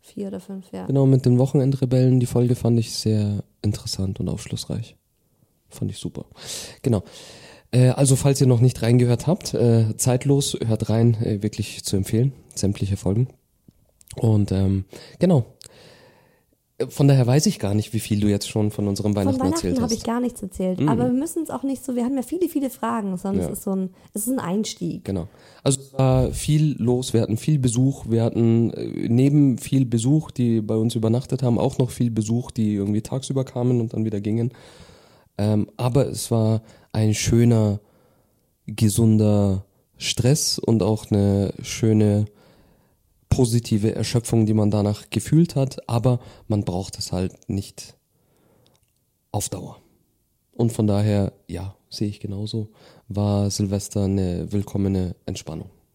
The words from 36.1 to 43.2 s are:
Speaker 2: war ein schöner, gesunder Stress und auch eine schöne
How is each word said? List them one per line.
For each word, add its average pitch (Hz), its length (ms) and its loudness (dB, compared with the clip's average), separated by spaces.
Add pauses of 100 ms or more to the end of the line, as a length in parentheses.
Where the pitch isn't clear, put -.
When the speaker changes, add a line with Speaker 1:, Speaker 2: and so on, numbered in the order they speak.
Speaker 2:
war 110 300 2 (320)
ein 107 200 2
schöner, 113 680 2 (840)
gesunder 104 960 2 (320)
Stress - 600 0
und 113 220 2
auch 107 300 0
eine 101 500 2
schöne 107 600 2 (1080)